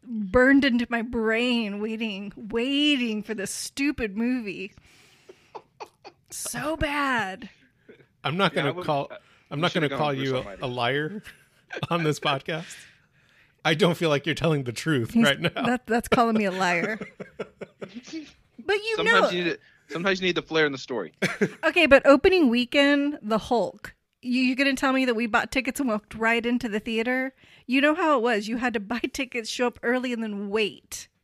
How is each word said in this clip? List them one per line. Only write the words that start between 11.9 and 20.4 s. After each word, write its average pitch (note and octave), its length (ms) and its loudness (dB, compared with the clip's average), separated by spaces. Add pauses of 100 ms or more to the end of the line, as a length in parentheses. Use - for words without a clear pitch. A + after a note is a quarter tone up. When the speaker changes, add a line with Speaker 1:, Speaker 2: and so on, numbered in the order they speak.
Speaker 2:
this D3+ 160 0
podcast. D#3 560 -4 (880)
I D#3+ 100 4
don't E3+ 200 4
feel E3 140 0
like C#3+ 160 2
you're D#3 100 0
telling D#3 300 0
the A#2+ 80 -6
truth B2+ 380 -2
Speaker 1:
He's, A#3 120 6
Speaker 2:
right C#3 160 4
now. E3+ 160 0
Speaker 1:
that, A#3+ 320 -2
that's A3+ 220 0
calling A#3 280 4
me G#3+ 80 2
a F#3+ 60 0
liar. F#3 480 0 (400)
Speaker 2:
<laughs> - 80 -8 (1160)
Speaker 1:
But G4 100 0
you A4 200 -4
Speaker 3:
Sometimes A4+ 280 4
Speaker 1:
know - 140 2
Speaker 3:
you F4 60 -2
need E3+ 80 0
to, - 80 -6 (300)
sometimes F#3 320 -2
you F#3 60 0
need F3 80 0
the D#3+ 60 -2